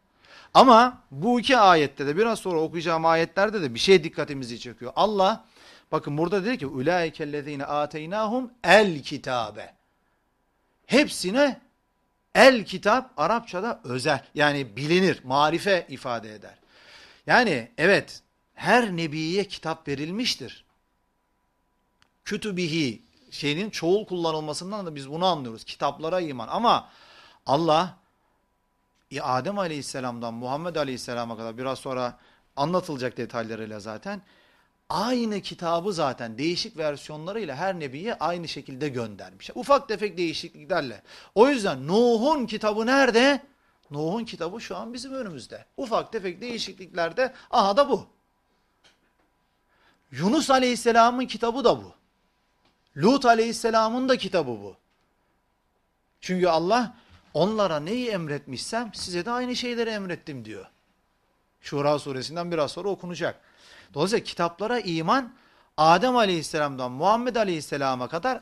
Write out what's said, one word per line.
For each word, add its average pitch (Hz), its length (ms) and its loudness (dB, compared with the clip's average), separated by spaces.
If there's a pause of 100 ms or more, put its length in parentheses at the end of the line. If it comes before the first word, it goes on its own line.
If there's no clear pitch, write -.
(540)
Ama 240 480 8 (100)
bu 220 280 0
iki 254 180 4
ayette 160 500 6
de, 147 100 -2
biraz 226 220 0
sonra 175 200 -2
okuyacağım 160 460 -2
ayetlerde 175 560 2
de 127 120 -2
bir 113 60 -6
şey 185 240 8
dikkatimizi 139 560 -8
çekiyor. 120 360 -12
Allah, 202 500 2 (460)
bakın 151 260 -2
burada 180 280 0
dedi 247 120 -2
ki, 147 100 -8
"Ulaikellezine 147 960 -4
ateynahum 170 840 -4 (120)
el 175 400 6
kitabe." 110 680 -6 (1120)
Hepsine 247 760 0 (760)
el 226 300 8
kitap 202 520 0
Arapçada 208 640 -2
özel, 131 420 -2 (100)
yani 143 400 0
bilinir, 160 480 2
marife 156 680 0
ifade 117 440 -8
eder. 95 220 -20 (720)
Yani 165 500 2
evet, 170 440 2 (320)
her 202 440 2
nebiye 165 460 -2
kitap 160 440 -8
verilmiştir. 151 800 -6 (1600)
Kütübihi 165 800 -4 (260)
şeyinin 156 380 -4
çoğul 185 360 0
kullanılmasından 170 800 -6
da 156 100 -10
biz 139 140 -14
bunu 165 160 -2
anlıyoruz. 131 380 0
Kitaplara 160 580 -4
iman. 127 260 -8
Ama 180 420 2 (560)
Allah, 160 520 2 (1120)
ya 143 120 -6
Adem 143 360 -2
Aleyhisselam'dan 127 720 -6
Muhammed 143 420 -6
Aleyhisselam'a 120 640 -4
kadar, 113 200 -10
biraz 131 220 -6
sonra 127 380 -6 (380)
anlatılacak 143 640 -2
detaylarıyla 110 640 -8
zaten, 110 420 -10 (680)
aynı 220 520 -2
kitabı 170 520 -4
zaten 123 440 -4
değişik 170 400 -4
versiyonlarıyla 156 800 -6
her 180 240 -4
nebiye 156 340 -8
aynı 170 340 -4
şekilde 143 420 -8
göndermiş. 101 640 -10
Ufak 262 320 2
tefek 202 300 -6
değişikliklerle. 151 840 -6 (340)
O 247 140 8
yüzden 175 380 -2
Nuh'un 240 580 4
kitabı 214 400 -4
nerede? 262 560 4 (500)
Nuh'un 165 340 -4
kitabı 180 360 -8
şu 185 160 -10
an 226 160 -12
bizim 262 200 -12
önümüzde. 156 520 -12 (120)
Ufak 214 340 -4
tefek 185 300 -8
değişikliklerde, 190 920 -4 (180)
aha 202 260 4
da 285 120 4
bu. 196 160 0 (2000)
Yunus 214 380 0
Aleyhisselam'ın 247 760 4
kitabı 233 380 -4
da 165 140 6
bu. 95 140 -16 (1080)
Lut 254 280 4
Aleyhisselam'ın 226 840 2
da 254 80 2
kitabı 165 340 -2
bu. 101 240 -12 (1500)
Çünkü 180 260 0
Allah, 180 480 2 (380)
"Onlara 180 460 2
neyi 233 280 -4
emretmişsem 170 840 -6
size 175 320 -6
de 233 60 -6
aynı 247 240 -4
şeyleri 240 340 -4
emrettim." 170 560 -8
diyor. 104 200 -14 (960)
Şura 147 380 0
suresinden 143 520 -8
biraz 156 200 0
sonra 185 180 -6
okunacak. 175 520 -6 (520)
Dolayısıyla 185 300 0
kitaplara 202 560 -2
iman, 180 540 0 (440)
Adem 185 400 6
Aleyhisselam'dan 147 720 0
Muhammed 208 440 2
Aleyhisselam'a 143 720 -2
kadar 247 340 -4